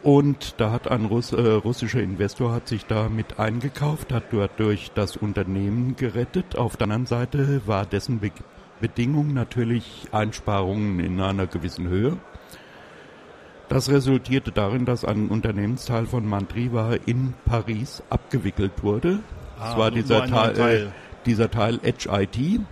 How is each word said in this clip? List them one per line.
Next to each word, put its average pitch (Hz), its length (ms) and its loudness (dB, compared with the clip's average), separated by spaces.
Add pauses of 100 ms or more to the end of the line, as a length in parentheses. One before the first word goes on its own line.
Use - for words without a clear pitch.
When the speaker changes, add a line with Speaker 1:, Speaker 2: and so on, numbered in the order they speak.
Speaker 1:
Und 143 580 4
da 107 80 2
hat 117 220 -2
ein 110 140 2
Russ-, 113 280 0
äh, - 80 2
russischer 113 580 2
Investor 101 540 -2
hat 117 140 -4
sich 107 180 -4
da 110 240 0
mit 110 300 -4
eingekauft, 131 760 -2
hat 117 160 0
dort 101 300 0
durch 107 340 0
das 101 240 -2
Unternehmen 101 760 -2
gerettet. 123 600 -2
Auf 117 220 -2
der 120 60 0
anderen 107 240 0
Seite 135 580 0
war 101 220 0
dessen 104 320 -2
Be-, 101 100 -2 (500)
Bedingung 139 540 0
natürlich 120 800 -2
Einsparungen 104 880 0
in 90 200 0
einer 95 280 0
gewissen 90 400 -4
Höhe. 113 300 2 (1500)
Das 131 220 0
resultierte 131 600 2
darin, 113 340 0
dass 120 200 0
ein 104 240 0
Unternehmensteil 113 760 0
von 117 220 -2
Mandriva 113 680 -2 (140)
in 127 260 0 (120)
Paris 117 680 -2
abgewickelt 98 720 -2
wurde. 165 380 2 (360)
Speaker 2:
Ah, 110 120 -8
Speaker 1:
Das 117 100 -2
war 110 100 4
Speaker 2:
nur 117 120 0
Speaker 1:
dieser 110 200 4
Speaker 2:
ein 107 80 0
Speaker 1:
Teil, 113 240 4
Speaker 2:
Teil. 113 300 4
Speaker 1:
äh, - 420 -12
dieser 110 240 4
Teil 110 320 0
Edge - 300 -2
I 101 160 2
T. 175 320 -2 (120)